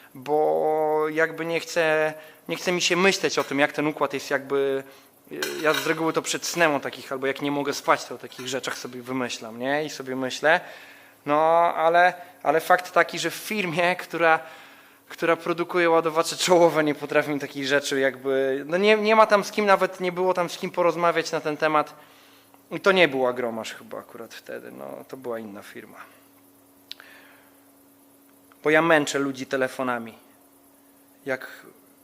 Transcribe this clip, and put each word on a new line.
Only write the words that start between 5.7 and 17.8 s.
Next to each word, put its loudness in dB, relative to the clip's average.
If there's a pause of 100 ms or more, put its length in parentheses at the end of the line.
z -4
reguły 0
to -2
przed -6
snem 2
o 0
takich, -10
albo -4
jak -2
nie 0
mogę -2
spać, 0
to -12
o -12
takich -14
rzeczach -4
sobie -12
wymyślam, -6
nie? -2
I -8
sobie -8
myślę, 0 (680)
no, 2 (380)
ale, 4 (280)
ale 2
fakt 2
taki, 2
że -4
w -8
firmie, 0
która, 2 (720)
która 0
produkuje 0
ładowacze 0
czołowe, 6
nie 2
potrafię 0
takich -6
rzeczy 0